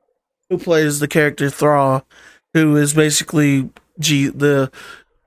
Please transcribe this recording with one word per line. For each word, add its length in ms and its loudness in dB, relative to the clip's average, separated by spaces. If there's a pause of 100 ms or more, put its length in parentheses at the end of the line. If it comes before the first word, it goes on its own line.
(480)
who 100 -4
plays 400 0
the 100 -2
character 380 0
Thra, 580 0 (500)
who 220 4
is 180 2
basically 760 0 (280)
G-, 300 0
the 420 0 (560)